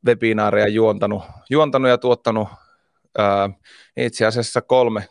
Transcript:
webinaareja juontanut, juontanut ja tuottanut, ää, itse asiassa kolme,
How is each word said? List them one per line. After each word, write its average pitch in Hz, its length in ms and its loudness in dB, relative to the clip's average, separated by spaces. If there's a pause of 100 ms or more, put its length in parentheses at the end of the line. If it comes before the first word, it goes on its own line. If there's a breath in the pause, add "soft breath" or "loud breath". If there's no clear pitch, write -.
webinaareja 107 640 0
juontanut, 107 560 0 (260 loud breath)
juontanut 135 400 0
ja 123 80 2
tuottanut, 117 500 -2 (720 soft breath)
ää, 101 320 0 (480 soft breath)
itse 120 280 -2
asiassa 113 360 -2
kolme, 117 500 0